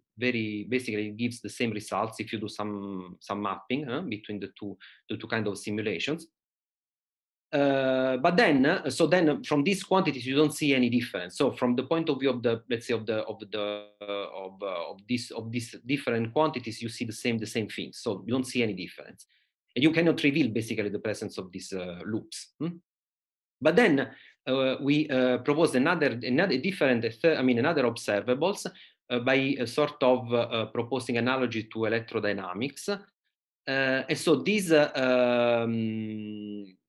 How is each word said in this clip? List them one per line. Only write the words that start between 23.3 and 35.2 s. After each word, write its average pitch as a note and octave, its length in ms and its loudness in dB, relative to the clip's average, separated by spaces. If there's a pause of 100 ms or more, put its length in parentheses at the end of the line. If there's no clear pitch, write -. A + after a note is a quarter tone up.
But E3 140 4
then, D3 340 4 (360)
uh, C3 360 0
we, D3 260 2
uh, B2+ 300 2
proposed D3 360 2
another, B2 480 2
another C3+ 360 2
different, C3 480 2
uh, - 20 -2
th-, D#3+ 300 2
I - 20 -2
mean, B2+ 180 4
another C#3+ 260 2
observables, B2 840 0 (440)
uh, B2 100 0
by C3+ 380 2
a B2 80 -2
sort C#3+ 360 0
of, B2 320 4
uh, - 20 2
uh, A2+ 300 0
proposing A#2+ 500 -4
analogy A#2+ 460 0
to A2 160 -10
electrodynamics. G#2+ 1120 -4
Uh, G3 100 -4 (640)
and C3+ 520 0
so D#3 180 4
these, F#3 340 0
uh, D3 200 6 (760)